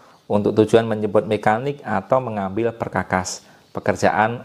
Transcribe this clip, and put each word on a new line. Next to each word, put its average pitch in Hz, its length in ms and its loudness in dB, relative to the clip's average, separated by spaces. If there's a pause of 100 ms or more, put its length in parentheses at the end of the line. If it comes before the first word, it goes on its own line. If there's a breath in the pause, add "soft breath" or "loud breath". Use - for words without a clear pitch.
(280 loud breath)
untuk 104 320 0
tujuan 113 240 6
menjemput 107 400 0
mekanik 110 640 -2
atau 131 320 0
mengambil 110 560 -4
perkakas - 720 -4 (240 soft breath)
pekerjaan 107 720 0